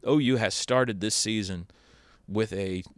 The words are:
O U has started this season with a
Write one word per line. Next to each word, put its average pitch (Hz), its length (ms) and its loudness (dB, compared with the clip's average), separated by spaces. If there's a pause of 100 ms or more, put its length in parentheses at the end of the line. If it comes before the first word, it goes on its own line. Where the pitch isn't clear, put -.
O 143 140 4
U 127 180 4
has 110 180 0
started 120 460 0
this 107 140 -2
season 98 520 -2 (640)
with 107 240 -2
a 95 300 -4 (160)